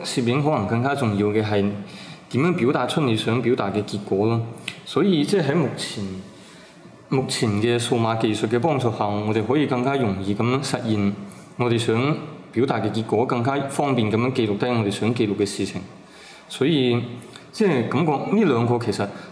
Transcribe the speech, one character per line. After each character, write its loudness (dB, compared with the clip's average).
攝 -2
影 2
可 0
能 0
更 2
加 2
重 2
要 4
嘅 2
係 2
點 0
樣 2
表 2
達 0
出 0
你 2
想 0
表 2
達 0
嘅 0
結 -6
果 2
咯。 2
所 0
以 4
即 2
係 2
喺 2
目 2
前， -8
目 0
前 0
嘅 4
數 0
碼 2
技 2
術 -2
嘅 2
幫 2
助 0
下， -2
我 0
哋 0
可 2
以 2
更 0
加 0
容 0
易 -2
咁 0
樣 0
實 -4
現 2
我 0
哋 2
想 2
表 2
達 0
嘅 -2
結 -2
果， 0
更 0
加 0
方 0
便 2
咁 2
樣 2
記 0
錄 -2
低 -2
我 0
哋 0
想 0
記 2
錄 -2
嘅 2
事 -4
情。 -8
所 0
以 2
即 -2
係 2
感 0
覺 2
呢 2
兩 4
個 2
其 -2
實 -2